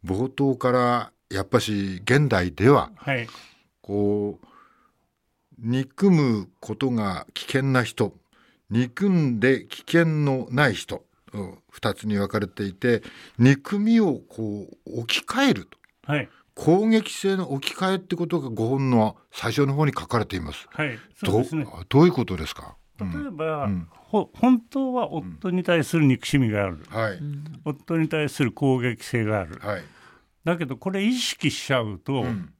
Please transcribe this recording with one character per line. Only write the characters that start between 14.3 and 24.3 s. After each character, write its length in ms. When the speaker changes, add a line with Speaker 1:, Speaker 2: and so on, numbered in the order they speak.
Speaker 1:
う 140
置 220
き 40
換 240
え 40
る 120
と。 120
Speaker 2:
は 120
い。 120
Speaker 1:
攻 360
撃 240
性 240
の 160
置 200
き 20
換 180
え 20
っ 40
て 180
こ 100
と 140
が、 80
ご 180
本 240
の 240
最 200
初 140
の 80
方 120
に 120
書 80
か 140
れ 60
て 100
い 60
ま 100
す。 180
Speaker 2:
は 160
い、 140
そ 240
う 20
で 40
す 100
ね。 80
Speaker 1:
ど-、 80
ど 140
う 60
い 20
う 20
こ 140
と 100
で 100
す 80
か？ 220
う 60
ん。 180
Speaker 2:
例 40
え 40
ば、 340
Speaker 1:
う 40
ん。 220
Speaker 2:
ほ-、 440